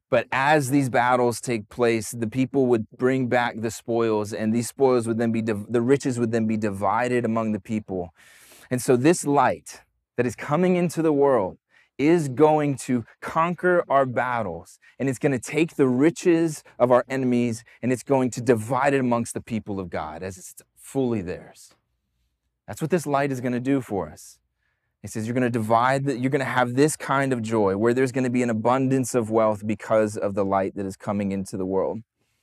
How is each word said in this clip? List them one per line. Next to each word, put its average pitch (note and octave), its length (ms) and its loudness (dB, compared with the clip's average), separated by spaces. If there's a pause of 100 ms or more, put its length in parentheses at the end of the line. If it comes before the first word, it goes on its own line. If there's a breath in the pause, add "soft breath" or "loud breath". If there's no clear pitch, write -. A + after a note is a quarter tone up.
but A#2 220 2
as C3+ 380 2
these C#3 200 2
battles B2 500 2
take A#2 300 -6
place, A#2 420 0
the A#2 160 -4
people C3 400 0
would A#2 240 2
bring C3 360 0
back A#2+ 300 0
the A2 140 -4
spoils, A2+ 600 -2
and A2 200 -2
these A#2 140 -2
spoils B2+ 400 2
would A2+ 100 -2
then A#2 140 0
be A2+ 100 -2
div-, G#2 300 -4
the A#2+ 100 2
riches B2+ 380 0
would A2+ 120 0
then A2+ 140 0
be A2 120 -2
divided A2 680 -2
among A2+ 280 -2
the G#2+ 60 -4
people. G2 540 -8 (560 loud breath)
And B2 120 -4
so B2+ 160 2
this D#3 280 2
light C3 560 0 (360)
that B2 80 0
is A2+ 100 -6
coming F3+ 400 0
into F3 260 -2
the D#3 120 2
world B2+ 440 2 (400 soft breath)
is D3+ 320 2
going D3 480 4
to B2 280 -2 (160 soft breath)
conquer F3 680 0
our C3+ 160 4
battles, A#2 720 -4 (200 soft breath)
and C3+ 100 -2
it's B2 100 -4
gonna C#3 200 0
take D#3+ 360 -2
the C#3 120 4
riches E3 760 2 (140 soft breath)
of B2 140 4
our B2 180 6
enemies, B2 540 0 (180 soft breath)
and B2 100 0
it's B2 120 -2
going C3 280 2
to B2 100 -8
divide B2+ 520 -4
it C#3 60 0
amongst A#2+ 340 -2
the G#2+ 80 -10
people G#2 380 -8
of F2+ 100 -8
God D#2+ 320 -10
as F#2+ 160 -10
it's - 180 -20 (220)
fully A#2+ 440 -4
theirs. - 520 -14 (960)
That's G#2+ 140 -12
what D#3 100 -4
this D#3 160 0
light C#3+ 240 0
is B2 100 -6
gonna B2 180 -2
do C3+ 220 0
for F2+ 280 -6
us. - 300 -20 (600)
He G2 60 -14
says, A2 180 -8
"You're A#2+ 80 -6
gonna B2 160 0
divide, B2 560 2
the, C3+ 120 -2
you're B2+ 120 -2
gonna C#3 140 -2
have B2 320 0
this D3 220 4
kind C#3 340 0
of A#2+ 100 -2
joy G#2+ 360 0
where A#2 160 2
there's B2+ 180 0
gonna B2+ 180 -2
be B2 140 0
an A#2+ 60 0
abundance B2+ 640 0
of A2 140 0
wealth A2 360 0
because A2 520 0
of G2+ 180 -4
the G2+ 80 0
light G2 320 0
that G2 100 -6
is F#2+ 120 -8
coming G2+ 340 -4
into G2 240 -6
the F#2+ 100 -4
world." F#2+ 360 -2 (420)